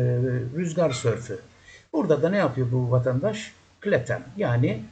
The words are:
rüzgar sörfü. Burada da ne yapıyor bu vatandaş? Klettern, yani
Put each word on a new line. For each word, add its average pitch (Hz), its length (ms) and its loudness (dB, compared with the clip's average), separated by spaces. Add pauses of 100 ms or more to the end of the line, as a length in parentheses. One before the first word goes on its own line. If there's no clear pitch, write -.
(560)
rüzgar 165 340 0
sörfü. - 500 -2 (520)
Burada 160 300 2
da 165 60 2
ne 196 80 2
yapıyor 131 360 0
bu 127 180 0
vatandaş? 131 640 0 (280)
Klettern, 123 400 0 (160)
yani 120 560 0